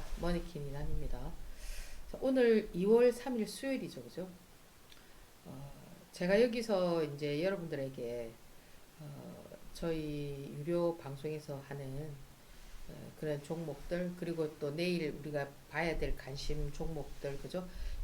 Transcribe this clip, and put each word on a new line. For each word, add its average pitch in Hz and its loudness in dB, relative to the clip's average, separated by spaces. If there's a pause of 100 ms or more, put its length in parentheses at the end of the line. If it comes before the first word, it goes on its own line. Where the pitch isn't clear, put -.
(200)
머니킨 170 0
이남입니다. 143 2 (920)
자, - -6
오늘 240 8
이월 226 8
삼일 240 0
수요일이죠, 226 -2
그죠? 175 -8 (1160)
어, 135 -12 (400)
제가 190 6
여기서 214 4
이제 147 0
여러분들에게, 135 -2 (720)
어, 143 -12 (280)
저희 147 -4
유료 170 2
방송에서 151 -6 (140)
하는, 139 -6 (760)
어, - -10
그런 147 0
종목들, 175 -4
그리고 165 -2
또 147 -2
내일 165 0
우리가 147 -2 (220)
봐야 156 2
될 139 2
관심 143 0
종목들, 143 -4
그죠? 180 -4 (380)